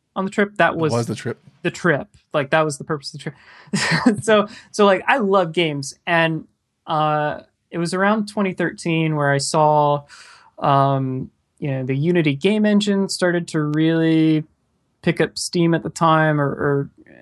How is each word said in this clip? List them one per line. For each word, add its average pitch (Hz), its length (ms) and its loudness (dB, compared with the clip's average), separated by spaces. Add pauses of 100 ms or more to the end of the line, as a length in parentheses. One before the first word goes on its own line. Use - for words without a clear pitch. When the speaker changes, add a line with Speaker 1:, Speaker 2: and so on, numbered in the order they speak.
(160)
Speaker 1:
on 190 80 -4
the 190 80 -6
trip. 202 240 -2
That 165 180 2
Speaker 2:
It 165 60 -6
Speaker 1:
was 156 140 0
Speaker 2:
was 117 140 -2
the 110 80 -4
trip. - 280 -10 (180)
Speaker 1:
the 170 100 -4
trip. - 360 0 (260)
Like, 139 180 -2
that 160 120 4
was 151 140 -4
the - 80 -16
purpose 147 280 -8
of 147 60 -14
the 156 120 -12
trip. - 40 -20 (840)
<laughs> - 60 -12
So, 208 240 4 (240)
so, 208 140 4
like, 190 220 4
I 262 100 4
love 190 340 2
games. 151 420 -2 (140)
And, 165 400 0 (400)
uh, 151 540 -2 (280)
it 170 100 -8
was 170 140 -4
around 208 360 0
twenty 190 240 -4
thirteen 160 640 -2
where 143 140 2
I 139 80 2
saw, 147 640 2 (540)
um, 135 760 0 (280)
you 147 100 -6
know, 131 140 -4
the 135 140 -4
Unity 156 360 0
game 208 320 0
engine 202 440 0
started 175 400 -2
to 160 120 -2
really 160 840 2 (560)
pick 165 180 -2
up - 180 0
steam 170 360 0
at 160 100 -2
the 165 60 -6
time, 156 500 2
or, 143 100 0
or, 143 400 -2 (320)